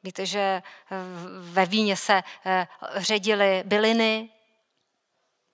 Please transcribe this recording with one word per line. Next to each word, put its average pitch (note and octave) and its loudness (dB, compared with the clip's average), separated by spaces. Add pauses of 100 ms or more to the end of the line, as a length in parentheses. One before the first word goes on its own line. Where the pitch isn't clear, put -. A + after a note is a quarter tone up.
Víte, F#3+ -8
že, F#3+ -4
eh, F#3+ 0 (280)
v-, F3+ -12
ve F#3 4
víně G3+ 2
se, F#3+ 2 (240)
eh, F#3 0 (280)
ředily G3 2
byliny. A3 2 (1200)